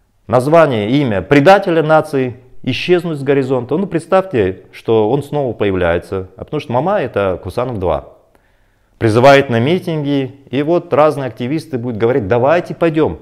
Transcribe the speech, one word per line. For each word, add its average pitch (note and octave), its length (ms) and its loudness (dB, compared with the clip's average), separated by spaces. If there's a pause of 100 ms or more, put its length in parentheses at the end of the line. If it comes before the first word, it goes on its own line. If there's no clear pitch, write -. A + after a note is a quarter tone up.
(280)
название, B2+ 640 2
имя B2 320 0
предателя E3+ 600 4
нации, D3 540 0 (260)
исчезнуть E3 560 -2
с C#3 40 -10
горизонта. C3+ 540 0
Ну, G3 100 -2
представьте, D3+ 760 -2 (100)
что A2 380 0
он C#3+ 120 0
снова C#3 300 -6
появляется, F#2 840 -2
а - 80 -16
потому D3+ 160 -8
что - 120 -8
Мамай — E3 340 -2
это G2 360 -2
Кусанов A#2 360 -6
два. D#2+ 320 -4 (880)
Призывает C3 520 4
на A#2 80 0
митинги, C#3+ 920 -2
и C3+ 120 -2
вот F3 320 -2
разные C#3 320 2
активисты B2+ 520 -6
будут A#2 200 -6
говорить: A#2 300 0
«Давайте C#3+ 480 0
пойдем, D#3 460 0